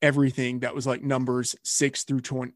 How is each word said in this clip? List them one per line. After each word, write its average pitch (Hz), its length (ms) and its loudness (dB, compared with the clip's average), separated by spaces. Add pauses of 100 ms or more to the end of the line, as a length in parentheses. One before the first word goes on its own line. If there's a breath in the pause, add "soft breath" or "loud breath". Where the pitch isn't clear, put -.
everything 135 600 2
that 120 120 -2
was, 131 140 -4
like, 131 160 -2
numbers 127 600 0
six - 400 0
through 135 160 -2
twenty, 127 340 -6